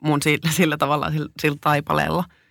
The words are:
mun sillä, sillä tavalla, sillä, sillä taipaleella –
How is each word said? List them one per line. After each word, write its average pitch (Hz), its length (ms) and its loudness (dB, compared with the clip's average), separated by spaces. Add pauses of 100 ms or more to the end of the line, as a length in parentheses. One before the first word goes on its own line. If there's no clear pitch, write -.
mun 151 220 0
sillä, 151 280 0
sillä 156 260 2
tavalla, 147 340 0
sillä, 151 180 -4 (120)
sillä 147 200 0
taipaleella – 151 640 0 (260)